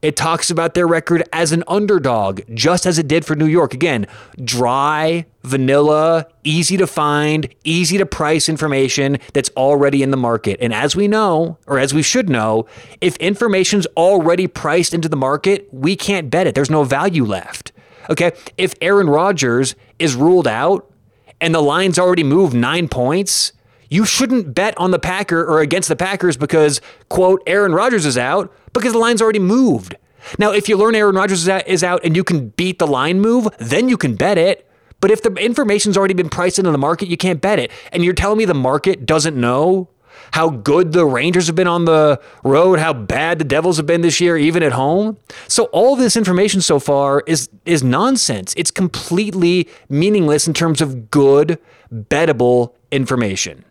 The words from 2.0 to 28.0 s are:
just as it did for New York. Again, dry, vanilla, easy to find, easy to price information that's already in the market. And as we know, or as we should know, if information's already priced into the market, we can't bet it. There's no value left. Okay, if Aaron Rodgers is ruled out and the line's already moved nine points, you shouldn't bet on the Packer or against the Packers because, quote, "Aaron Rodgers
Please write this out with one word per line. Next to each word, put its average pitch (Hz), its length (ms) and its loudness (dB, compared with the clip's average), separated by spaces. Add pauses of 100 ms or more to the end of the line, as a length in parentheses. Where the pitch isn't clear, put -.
just 160 320 0
as 175 120 0
it 160 120 -2
did 156 160 0
for 160 100 -2
New 151 100 0
York. 156 280 2
Again, 131 320 -2 (360)
dry, 139 840 -2 (180)
vanilla, 147 840 2 (160)
easy 165 340 -2
to 185 100 2
find, 151 600 0 (160)
easy 170 340 -2
to 190 80 0
price 156 420 -2
information 139 720 -2 (160)
that's 135 240 -2
already 139 440 2
in 135 100 0
the 135 60 0
market. 117 440 -2
And 117 120 -2
as 135 220 -2
we 202 140 0
know, 170 480 0 (100)
or 139 100 -2
as 135 160 0
we 156 80 2
should 220 280 -2
know, 110 360 0 (360)
if 180 160 -2
information's 196 680 0 (100)
already 175 500 2
priced 160 460 -2
into 165 160 -2
the 151 80 -2
market, 147 540 -2
we 143 260 -2
can't 180 320 -4
bet 175 180 0
it. 113 80 -2
There's 139 140 0
no 156 160 2
value 143 400 0
left. - 460 -8 (380)
Okay, 160 240 0 (240)
if 180 240 -2
Aaron 190 280 2
Rodgers 139 680 0 (220)
is 165 160 0
ruled 160 320 4
out 135 460 -2 (480)
and 165 160 0
the 160 60 2
line's 165 360 2
already 180 280 2
moved 143 280 2
nine 143 360 0
points, 151 640 -2 (360)
you 180 140 0
shouldn't 220 500 -2
bet 202 240 -2
on 180 140 0
the 175 80 0
Packer 180 420 -2
or 160 200 0
against 156 260 -2
the 156 80 -2
Packers 180 400 -2
because, 147 460 0 (260)
quote, 185 400 2
"Aaron 196 240 0
Rodgers 202 340 0